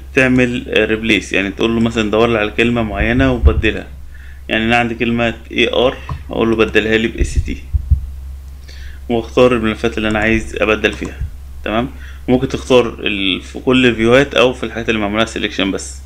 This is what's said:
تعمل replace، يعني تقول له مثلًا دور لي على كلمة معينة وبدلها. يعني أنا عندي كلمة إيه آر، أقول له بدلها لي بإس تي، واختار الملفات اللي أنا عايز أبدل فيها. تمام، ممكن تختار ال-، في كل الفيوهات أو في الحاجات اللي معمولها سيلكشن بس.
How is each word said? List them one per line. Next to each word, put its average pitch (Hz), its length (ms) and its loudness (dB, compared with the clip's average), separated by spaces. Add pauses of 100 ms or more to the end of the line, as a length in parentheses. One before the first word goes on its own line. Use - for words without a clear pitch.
(140)
تعمل 127 500 4 (240)
replace، 110 440 0
يعني 95 180 0
تقول 113 240 0
له 117 60 2
مثلًا 113 300 2
دور 113 180 4
لي 117 100 2
على 104 120 0
كلمة 117 320 2
معينة 113 500 2
وبدلها. 107 540 2 (640)
يعني 110 160 0
أنا 117 120 4
عندي 117 180 0
كلمة 117 400 0 (160)
إيه 117 220 2
آر، 127 240 2 (340)
أقول 113 200 2
له 110 60 2
بدلها 107 400 2
لي 113 120 0
بإس - 260 -4
تي، - 280 -2 (1500)
واختار 123 440 2
الملفات 110 460 -2
اللي 110 100 -2
أنا 107 100 0
عايز 110 380 0
أبدل 104 360 2
فيها. - 280 -10 (440)
تمام، 113 240 -2 (400)
ممكن 127 200 2
تختار 120 380 4 (140)
ال-، 95 420 -2
في - 160 -14
كل 127 280 4
الفيوهات 120 480 4
أو 123 180 4
في 120 140 -6
الحاجات 113 220 -6
اللي 110 120 0
معمولها 107 260 0
سيلكشن 101 440 -2
بس. - 360 -6